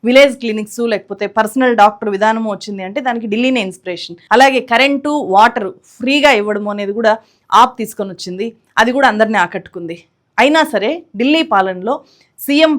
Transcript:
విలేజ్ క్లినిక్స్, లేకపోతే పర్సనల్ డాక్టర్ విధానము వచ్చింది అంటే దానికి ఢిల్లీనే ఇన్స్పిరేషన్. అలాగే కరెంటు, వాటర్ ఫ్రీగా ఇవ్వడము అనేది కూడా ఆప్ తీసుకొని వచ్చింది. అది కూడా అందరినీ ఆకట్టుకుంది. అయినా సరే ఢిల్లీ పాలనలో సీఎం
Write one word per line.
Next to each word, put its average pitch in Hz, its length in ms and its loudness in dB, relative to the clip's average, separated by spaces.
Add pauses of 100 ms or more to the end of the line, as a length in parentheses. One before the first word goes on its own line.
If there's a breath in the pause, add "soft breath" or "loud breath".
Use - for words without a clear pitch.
విలేజ్ 262 340 6
క్లినిక్స్, 214 400 -6 (120)
లేకపోతే 202 320 -8 (120)
పర్సనల్ 240 440 0
డాక్టర్ 208 340 0
విధానము 220 400 0
వచ్చింది 196 320 -12
అంటే 208 200 -6
దానికి 233 260 -6
ఢిల్లీనే 247 340 0
ఇన్స్పిరేషన్. 175 500 -12 (180 soft breath)
అలాగే 262 240 4 (120)
కరెంటు, 277 400 0 (240)
వాటర్ 214 340 2 (300)
ఫ్రీగా 277 300 2 (100)
ఇవ్వడము 208 340 -4
అనేది 202 240 -6
కూడా 226 140 2 (480 soft breath)
ఆప్ 240 180 4
తీసుకొని 214 360 -8
వచ్చింది. 185 320 -10 (340)
అది 226 160 2
కూడా 269 160 2
అందరినీ 214 300 0
ఆకట్టుకుంది. 175 540 -8 (460)
అయినా 302 180 4 (120)
సరే 208 180 -2 (280)
ఢిల్లీ 294 240 2 (100)
పాలనలో 190 420 0 (500 soft breath)
సీఎం 311 340 2